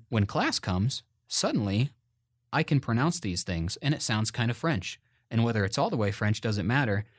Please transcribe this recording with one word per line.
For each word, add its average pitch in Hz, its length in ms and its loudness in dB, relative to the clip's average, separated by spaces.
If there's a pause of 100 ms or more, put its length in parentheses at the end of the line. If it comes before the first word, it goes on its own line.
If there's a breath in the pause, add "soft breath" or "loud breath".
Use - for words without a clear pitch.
when 104 160 4
class 240 340 0
comes, 98 440 -2 (240)
suddenly 117 600 0 (640)
I 151 100 2
can 147 160 4
pronounce 131 400 0
these 90 240 -2
things, 85 380 -2
and 139 120 0
it - 80 -4
sounds 107 300 0
kind 117 200 0
of 120 60 -2
French. 139 420 -4 (320)
And 117 120 2
whether 110 220 2
it's 95 120 -2
all 170 120 0
the 165 80 -2
way 104 140 0
French 107 300 0
doesn't 104 260 -2
matter, 113 380 0 (140 soft breath)